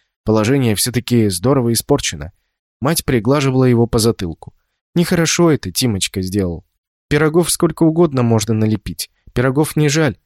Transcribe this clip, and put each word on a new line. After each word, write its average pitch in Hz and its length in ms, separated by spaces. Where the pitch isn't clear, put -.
положение 110 520
всё-таки 117 540
здорово 117 440
испорчено. 90 600
Мать 156 220
приглаживала 131 600
его 120 220
по 120 100
затылку. 104 560
"Нехорошо 170 560
это 98 220
Тимочка 101 500
сделал. 92 460
Пирогов 156 400
сколько - 320
угодно 160 400
можно 113 320
налепить. 107 560
Пирогов 131 420
не 151 140
жаль. 147 360